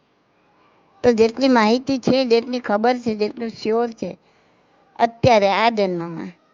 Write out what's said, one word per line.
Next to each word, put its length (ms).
તો 80
જેટલી 360
માહિતી 520
છે, 260
જેટલી 340
ખબર 380
છે, 180
જેટલું 340
શ્યોર 420
છે 260
અત્યારે 500
આ 200
જન્મમાં, 600